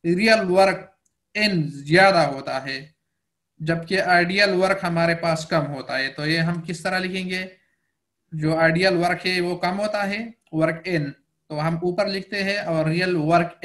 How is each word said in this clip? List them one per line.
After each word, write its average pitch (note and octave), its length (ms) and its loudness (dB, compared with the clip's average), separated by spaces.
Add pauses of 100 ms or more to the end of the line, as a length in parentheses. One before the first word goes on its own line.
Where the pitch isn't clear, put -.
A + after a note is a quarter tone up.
रियल G#3 340 4
वर्क F#3+ 580 2 (380)
इन E3 500 0
ज्यादा F3 380 6
होता C3+ 360 -4
है, C3+ 360 -10 (640)
जबकि E3 360 -2
आइडियल F3+ 520 2
वर्क F#3+ 340 0
हमारे E3+ 320 2
पास E3 300 -2
कम E3 160 0
होता C#3 360 -6
है। C3+ 120 -2
तो D3 160 -8
ये D#3+ 120 0
हम E3 240 -2
किस E3 220 -10
तरह F#3 140 -4
लिखेंगे, F#3 540 -6 (840)
जो D#3 200 0
आइडियल E3 380 4
वर्क F3 320 0
है F#3 140 0
वो F3 160 -2
कम F3+ 200 -4
होता G#3 280 -2
है, G#3+ 300 -6 (200)
वर्क D#3+ 340 -2
इन, D#3 220 -2 (400)
तो D#3 60 -12
हम E3 280 -2
ऊपर F3 240 0
लिखते G3 340 -6
हैं, G3+ 200 -2
और D#3+ 280 -2
रियल F3+ 260 0
वर्क E3 500 0